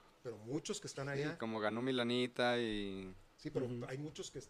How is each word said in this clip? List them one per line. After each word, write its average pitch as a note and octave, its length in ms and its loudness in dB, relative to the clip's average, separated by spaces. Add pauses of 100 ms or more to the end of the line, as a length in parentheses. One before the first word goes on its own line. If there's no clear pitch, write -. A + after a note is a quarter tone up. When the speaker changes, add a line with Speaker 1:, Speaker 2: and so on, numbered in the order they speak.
(220)
Speaker 1:
pero A2+ 180 -6
muchos C#3+ 420 -4
que D3 60 -8
están C#3 200 -4
Speaker 2:
Sí, C#3+ 60 -2
Speaker 1:
allá D3 240 0
Speaker 2:
como A2+ 240 -2
ganó G#2+ 200 2
Milanita B2 800 4
y G2 560 -2 (220)
Speaker 1:
Sí, - 120 -8
pero C#3 160 0
Speaker 3:
Ujú. A#2+ 240 -4
Speaker 1:
hay C3+ 80 -4
muchos D#3 340 -6
que, C3+ 180 -8